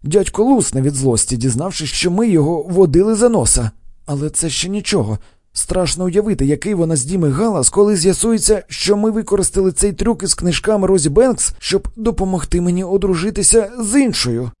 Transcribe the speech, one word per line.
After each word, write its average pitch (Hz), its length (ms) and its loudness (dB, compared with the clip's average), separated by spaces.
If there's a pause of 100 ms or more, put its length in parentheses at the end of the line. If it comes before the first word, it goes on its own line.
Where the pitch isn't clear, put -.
Дядько 190 400 0
лусне 226 380 2
від 139 140 0
злості, 131 420 0
дізнавшись, 135 520 -4
що 175 220 -2
ми 214 160 2
його 160 360 2
водили 185 520 4
за 233 140 4
носа. 120 420 2 (340)
Але 147 240 -4
це 160 200 -4
ще 170 200 -6
нічого. 160 500 -2 (460)
Страшно 180 400 -2
уявити, 185 400 0
який 147 280 0
вона 165 220 0
здійме 151 340 0
галас, 175 400 0
коли 208 260 2
з'ясується, 202 720 0
що - 300 -2
ми 214 140 0
використали 196 600 0
цей 208 220 0
трюк 208 300 -2
із 185 100 -2
книжками 190 540 0
Розі 175 220 2
Бенкс, 226 500 2
щоб 190 360 -4
допомогти 190 680 -2
мені 180 220 0
одружитися 196 960 0
з 226 220 0
іншою. 127 580 -2